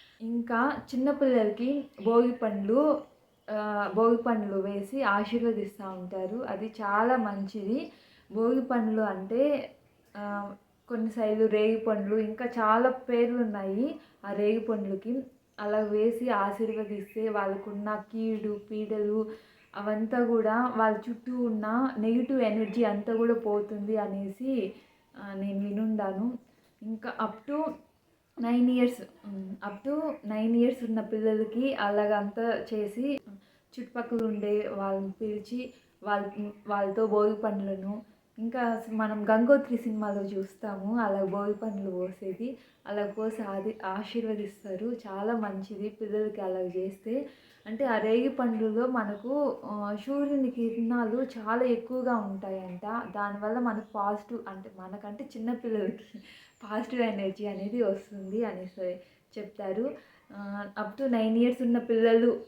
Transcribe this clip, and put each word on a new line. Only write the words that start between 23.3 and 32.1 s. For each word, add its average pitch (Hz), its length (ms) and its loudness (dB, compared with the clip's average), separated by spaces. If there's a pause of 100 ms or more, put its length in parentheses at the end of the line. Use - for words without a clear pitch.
పోతుంది 208 640 0
అనేసి, 196 760 -2 (420)
ఆ, 202 180 -12
నేను 196 260 -4
వినుండాను. 208 720 0 (500)
ఇంకా 220 300 -8 (100)
up - 280 -6
to 302 200 -2 (680)
నైన్ 240 280 6
ఇయర్స్, 247 320 4 (240)
హ్మ్, 190 300 -10 (140)
up 202 200 -8
to 302 240 -2 (120)
నైన్ 220 300 0
ఇయర్స్ 240 280 4
ఉన్న 220 180 0
పిల్లలకి 220 760 0
అలాగంతా 208 1000 0